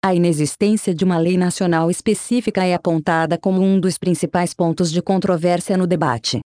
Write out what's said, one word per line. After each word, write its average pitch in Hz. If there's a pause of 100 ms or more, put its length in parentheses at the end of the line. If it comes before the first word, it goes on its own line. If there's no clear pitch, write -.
A 190
inexistência 175
de 165
uma 180
lei 175
nacional 175
específica 208
é 180
apontada 165
como 185
um 190
dos 180
principais 175
pontos 165
de 175
controvérsia 180
no 185
debate. 147